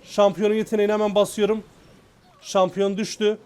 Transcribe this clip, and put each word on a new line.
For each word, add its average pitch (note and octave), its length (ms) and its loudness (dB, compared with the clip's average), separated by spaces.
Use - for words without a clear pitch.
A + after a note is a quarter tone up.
Şampiyonun G3+ 520 0
yeteneğine G#3 380 0
hemen G#3 220 -2
basıyorum. G#3 480 0
Şampiyon G3 560 0
düştü. G#3+ 480 -2